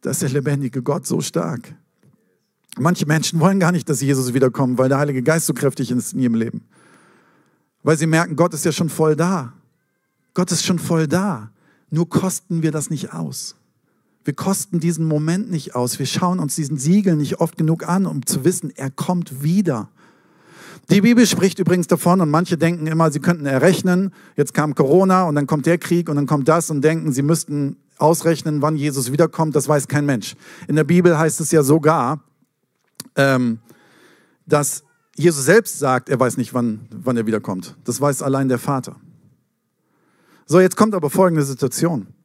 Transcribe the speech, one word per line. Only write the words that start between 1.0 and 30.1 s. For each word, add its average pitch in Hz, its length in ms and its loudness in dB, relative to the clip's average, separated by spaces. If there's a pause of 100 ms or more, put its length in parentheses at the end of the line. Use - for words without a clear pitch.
so - 160 -2
stark. 165 520 -6 (1040)
Manche 170 280 0
Menschen 156 340 0
wollen 190 200 2
gar 170 120 2
nicht, 160 160 -4
dass 139 140 -2
Jesus 131 320 0
wiederkommt, 127 420 0
weil 131 140 2
der 139 80 2
Heilige 139 240 -2
Geist 156 240 0
so 147 80 -2
kräftig 127 360 -2
ist 123 220 -4
in 131 80 -4
ihrem 120 140 0
Leben. 113 300 -4 (1160)
Weil 156 140 2
sie 151 100 -2
merken, 160 300 0
Gott 170 160 2
ist 151 140 -4
ja 165 60 0
schon 165 180 -2
voll 156 260 2
da. 165 380 -2 (800)
Gott 180 180 0
ist - 140 -2
schon 180 120 0
voll 160 280 0
da. 147 440 -2 (380)
Nur 165 200 -2
kosten 180 540 -2
wir 156 100 0
das 147 180 -6
nicht - 220 -8
aus. 156 420 -10 (720)
Wir 143 100 -4
kosten 185 460 -4
diesen 160 260 -2
Moment 156 460 -2
nicht 151 240 -6
aus. 123 240 -2
Wir 135 60 -4
schauen 180 340 -2
uns 147 160 -4
diesen 151 220 -4
Siegel 180 360 4
nicht 143 260 -2
oft 165 160 -2
genug 160 320 -2
an, 190 180 0
um 151 200 -6
zu 131 180 -4
wissen, 170 300 -2
er 135 160 -8
kommt 156 540 -6
wieder. 160 440 0 (1000)
Die 196 100 6
Bibel 233 260 6
spricht 180 340 0
übrigens 175 260 2
davon, 175 340 2
und 160 80 2
manche 160 300 0
denken 165 300 0
immer, 160 240 2
sie 156 80 -4
könnten 160 260 0
errechnen, 180 680 2 (240)
jetzt 143 160 -2
kam 147 220 -2
Corona 185 540 4
und 147 80 0
dann 143 100 0
kommt 147 200 -2
der 170 120 2
Krieg 170 300 -2
und 151 80 -2
dann 143 100 0
kommt 151 220 0
das 165 220 2
und 147 120 -2
denken, 156 300 0
sie 131 100 -2
müssten 147 540 -2 (220)
ausrechnen, 156 640 0
wann 156 140 0
Jesus 139 360 -4
wiederkommt. 156 420 0
Das 135 140 0
weiß 147 180 0
kein 147 200 -2
Mensch. 120 280 -4 (320)